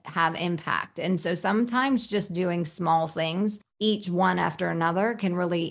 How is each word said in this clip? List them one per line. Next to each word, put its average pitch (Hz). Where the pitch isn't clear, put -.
have 165
impact. 165
And 175
so 220
sometimes 240
just 202
doing 170
small 165
things, 170
each 208
one 180
after 170
another, 170
can 190
really 175